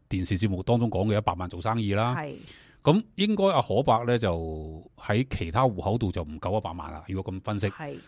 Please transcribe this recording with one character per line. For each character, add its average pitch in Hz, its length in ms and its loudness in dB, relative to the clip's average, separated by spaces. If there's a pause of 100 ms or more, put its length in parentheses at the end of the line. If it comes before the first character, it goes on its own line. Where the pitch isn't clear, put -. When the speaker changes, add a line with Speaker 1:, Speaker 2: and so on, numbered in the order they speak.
Speaker 1:
電 92 200 -2
視 101 100 2
節 104 100 2
目 92 140 -2
當 120 160 2
中 117 120 0
講 98 160 0
嘅 104 100 2
一 107 40 2
百 107 140 0
萬 90 140 -6
做 87 120 -10
生 113 200 -2
意 101 140 0
啦。 117 220 2
Speaker 2:
係。 151 180 -8 (480)
Speaker 1:
咁 170 180 6 (140)
應 208 220 2
該 196 80 2
阿 170 180 4
可 104 180 2
伯 120 240 4
呢， 120 140 2
就 80 640 -2 (140)
喺 110 340 0
其 82 220 -4
他 131 100 4
戶 107 180 2
口 98 160 0
度 110 140 0
就 90 120 -4
唔 78 180 -10
夠 95 180 0
一 - 20 2
百 87 120 -6
萬 78 200 -10
啦， 78 140 -12
如 95 160 -4
果 92 100 -6
咁 95 100 -8
分 104 180 -2
析， 104 100 0
Speaker 2:
係， 143 260 -10 (120)